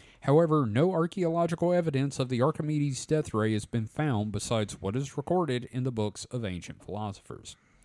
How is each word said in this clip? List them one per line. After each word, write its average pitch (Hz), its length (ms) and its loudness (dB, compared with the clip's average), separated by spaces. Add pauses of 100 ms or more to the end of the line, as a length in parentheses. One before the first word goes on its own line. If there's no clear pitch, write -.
(200)
However, 151 440 4
no 127 280 2
archaeological 170 800 2
evidence 143 480 0
of 127 80 -2
the 123 120 0
Archimedes 147 640 0
death 151 300 0
ray 110 200 2
has 104 100 0
been 113 220 -2
found 110 440 0
besides 104 500 -2
what 98 140 -2
is 135 220 -6
recorded 143 560 -2
in 127 100 -4
the 143 80 -2
books 107 360 -4
of 120 180 -6
ancient 90 400 -8
philosophers." - 720 -10 (280)